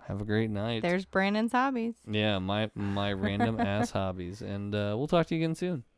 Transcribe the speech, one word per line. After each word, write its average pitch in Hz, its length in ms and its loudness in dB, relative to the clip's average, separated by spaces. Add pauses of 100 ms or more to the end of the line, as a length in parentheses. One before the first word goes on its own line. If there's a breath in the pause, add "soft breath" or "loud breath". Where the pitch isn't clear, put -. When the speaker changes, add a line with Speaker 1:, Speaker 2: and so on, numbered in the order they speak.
Speaker 1:
have 101 140 -4
a 107 40 -4
great 107 260 2
night. 110 300 -2
Speaker 2:
There's 180 240 2
Brandon's 208 480 0
hobbies. 247 420 0 (100)
Speaker 1:
Yeah, 107 340 2
my, 101 360 0
my 101 380 0
random 101 460 0
Speaker 2:
<laughs> - 20 0
Speaker 1:
ass 220 300 0
hobbies. 92 500 -4
And, 101 340 -4
uh, 104 220 0
we'll 143 100 -2
talk 170 200 4
to 170 80 -2
you 160 60 0
again 160 140 0
soon. 180 300 -4 (120)